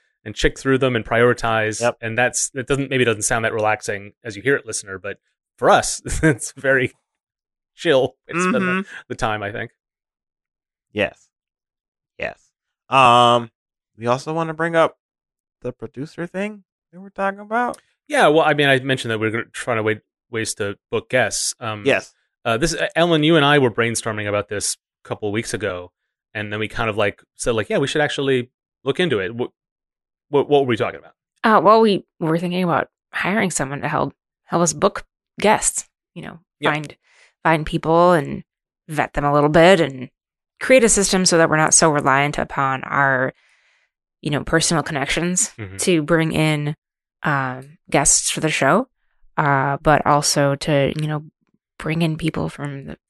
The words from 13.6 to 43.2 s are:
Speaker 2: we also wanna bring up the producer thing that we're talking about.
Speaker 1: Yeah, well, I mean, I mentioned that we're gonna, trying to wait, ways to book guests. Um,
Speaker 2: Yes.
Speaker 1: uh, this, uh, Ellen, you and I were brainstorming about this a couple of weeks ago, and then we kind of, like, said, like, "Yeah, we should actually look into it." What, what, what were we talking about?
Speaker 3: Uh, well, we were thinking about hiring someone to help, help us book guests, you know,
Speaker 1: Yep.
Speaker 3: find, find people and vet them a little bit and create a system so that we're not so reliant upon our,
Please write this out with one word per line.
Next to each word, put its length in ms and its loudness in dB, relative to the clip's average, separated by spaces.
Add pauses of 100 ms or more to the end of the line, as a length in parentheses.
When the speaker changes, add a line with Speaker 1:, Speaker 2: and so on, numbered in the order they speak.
Speaker 2:
we 100 -6
also 260 -2
wanna 200 -4
bring 220 -4
up 220 2 (640)
the 100 -8
producer 560 -12
thing 360 -8 (280)
that 80 -20
we're 100 -20
talking 300 -6
about. 400 -4 (280)
Speaker 1:
Yeah, 200 4
well, 180 6
I 80 4
mean, 140 2
I 120 4
mentioned 320 -4
that 80 -2
we're 120 0
gonna, 140 -4
trying 320 -6
to 60 -2
wait, 180 -2 (280)
ways 260 -6
to 220 -8 (120)
book 200 -6
guests. 500 -2
Um, 260 -10
Speaker 2:
Yes. 280 -2 (320)
Speaker 1:
uh, 120 0
this, 180 -2
uh, 200 -4
Ellen, 280 2
you 120 4
and 100 4
I 140 4
were 120 4
brainstorming 560 -4
about 220 -2
this 280 -6 (280)
a 20 -20
couple 220 -6
of 40 -4
weeks 200 -4
ago, 380 -8 (420)
and 180 -8
then 80 -6
we 80 -4
kind 220 -4
of, 80 -4
like, 240 -2 (140)
said, 200 -2
like, 140 -2
"Yeah, 80 0
we 100 0
should 140 -2
actually 500 -2 (320)
look 160 -2
into 200 0
it." 160 -4
What, 160 -6 (800)
what, 200 2
what 120 6
were 60 0
we 100 2
talking 220 -4
about? 140 -20 (300)
Speaker 3:
Uh, 180 4
well, 200 6
we 240 2 (140)
were 180 0
thinking 260 -4
about 260 0 (240)
hiring 380 -2
someone 300 -6
to 60 -6
help, 260 -4 (320)
help 160 -2
us 120 2
book 320 -2 (340)
guests, 480 0 (260)
you 80 -16
know, 180 -16 (200)
Speaker 1:
Yep. 140 0
Speaker 3:
find, 240 -8 (460)
find 220 2
people 480 2
and 300 -2 (440)
vet 260 -4
them 120 -2
a 80 2
little 160 4
bit 320 6
and 280 -6 (500)
create 240 6
a 60 4
system 360 2
so 120 4
that 120 4
we're 80 2
not 160 2
so 160 4
reliant 480 0
upon 460 -4
our, 500 0 (880)